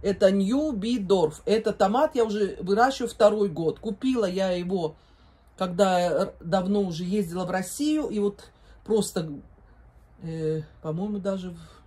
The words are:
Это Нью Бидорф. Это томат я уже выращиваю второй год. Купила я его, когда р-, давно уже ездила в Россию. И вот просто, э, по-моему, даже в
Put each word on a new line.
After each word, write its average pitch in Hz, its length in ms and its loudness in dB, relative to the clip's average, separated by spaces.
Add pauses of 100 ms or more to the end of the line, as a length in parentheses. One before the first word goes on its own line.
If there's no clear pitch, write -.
Это 196 280 4
Нью 240 420 2
Бидорф. 190 720 0
Это 214 280 2
томат 247 440 2
я 233 80 4
уже 208 360 -2
выращиваю 226 480 2
второй 208 400 4
год. 160 300 -2
Купила 226 460 -2
я 185 260 -2
его, 175 460 -4 (600)
когда 185 440 2
р-, 170 400 0
давно 190 400 0
уже 180 240 -4
ездила 180 400 -2
в 175 60 -6
Россию. 285 580 -2
И 214 100 -4
вот 202 320 -4 (340)
просто, 196 460 -2 (920)
э, 160 400 -4 (200)
по-моему, 190 360 -4
даже 190 320 -4
в 170 80 -14 (280)